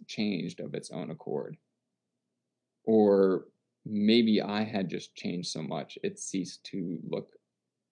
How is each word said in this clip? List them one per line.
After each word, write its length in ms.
changed 520
of 140
its 180
own 200
accord. 460
Or 640
maybe 560
I 220
had 260
just 260
changed 340
so 120
much, 420
it 160
ceased 460
to 420
look 300